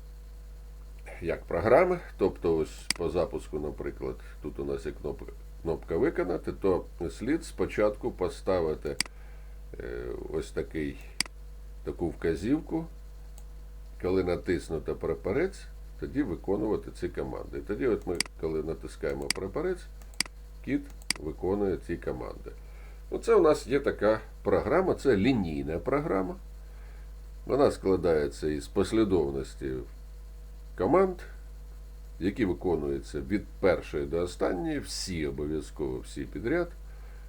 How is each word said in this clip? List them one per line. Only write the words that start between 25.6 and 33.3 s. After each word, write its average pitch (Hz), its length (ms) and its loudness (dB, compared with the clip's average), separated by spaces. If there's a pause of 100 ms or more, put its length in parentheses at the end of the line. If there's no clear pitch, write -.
програма. 170 580 2 (1120)
Вона 123 240 8
складається 85 800 4
із 76 180 0
послідовності 82 1040 4 (1080)
команд, 175 380 6 (1040)
які 104 240 2
виконуються 76 760 0
від 90 260 0 (140)